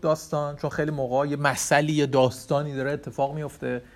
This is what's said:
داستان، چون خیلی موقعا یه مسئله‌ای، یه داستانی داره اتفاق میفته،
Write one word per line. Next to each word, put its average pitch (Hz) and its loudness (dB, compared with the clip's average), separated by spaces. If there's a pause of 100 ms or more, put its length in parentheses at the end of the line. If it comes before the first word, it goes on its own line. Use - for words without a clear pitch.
داستان، 147 -2
چون 147 -4
خیلی 156 -2
موقعا 135 0
یه 147 -2
مسئله‌ای، 147 2
یه 147 2
داستانی 135 2
داره 135 -2
اتفاق 143 -4
میفته، 135 -6 (140)